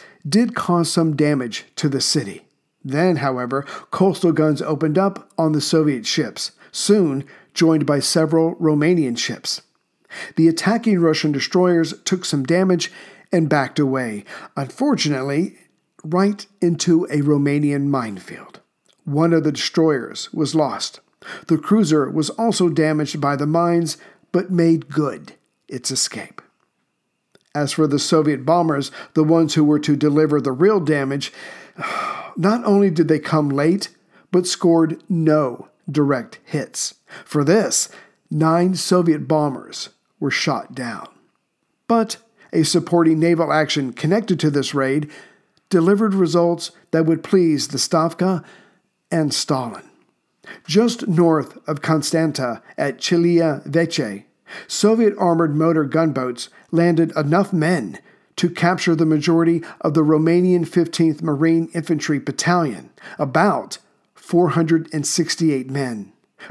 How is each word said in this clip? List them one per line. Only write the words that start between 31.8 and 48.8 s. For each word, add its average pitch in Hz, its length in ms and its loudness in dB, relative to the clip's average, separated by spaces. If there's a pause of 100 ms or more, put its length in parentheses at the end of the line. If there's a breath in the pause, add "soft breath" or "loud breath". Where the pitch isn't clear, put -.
not 220 280 0
only 202 260 4
did 156 180 0
they 156 100 4
come 151 300 0
late, 151 420 0 (400 soft breath)
but 180 160 2
scored 165 640 2
no 156 600 0 (220)
direct 139 540 -2
hits. - 500 -8 (300 loud breath)
For 147 200 0
this, - 440 2 (420 loud breath)
nine 165 460 2
Soviet 165 520 0
bombers 151 640 -2 (300)
were 139 100 -2
shot 127 440 -4
down. 120 340 -12 (800)
But 226 300 0 (340 soft breath)
a 165 100 2
supporting 165 560 2
naval 160 340 2
action 147 400 -2
connected 196 480 0
to 156 100 2
this 139 240 -2
raid 143 360 -2 (600 loud breath)
delivered 196 440 2
results 170 560 0 (220 soft breath)
that 160 140 2
would 160 180 0
please 160 440 2
the 135 100 -6
Stavka 170 640 -2 (640 soft breath)